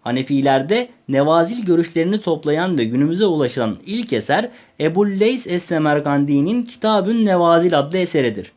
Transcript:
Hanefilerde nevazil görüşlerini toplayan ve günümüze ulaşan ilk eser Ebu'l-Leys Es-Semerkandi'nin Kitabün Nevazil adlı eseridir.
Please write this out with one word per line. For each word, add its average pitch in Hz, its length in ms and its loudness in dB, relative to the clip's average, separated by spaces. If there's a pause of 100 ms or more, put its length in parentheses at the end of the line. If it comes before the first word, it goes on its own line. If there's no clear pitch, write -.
Hanefilerde 135 880 0 (200)
nevazil 165 560 2
görüşlerini 170 560 0
toplayan 160 580 -2
ve 120 60 0
günümüze 147 400 0
ulaşan 131 520 0 (100)
ilk 226 260 -6
eser 151 380 -2 (300)
Ebu'l-Leys 202 680 0
Es-Semerkandi'nin 151 1160 0
Kitabün 220 640 -2
Nevazil 170 520 4
adlı 151 200 -2
eseridir. 127 580 -2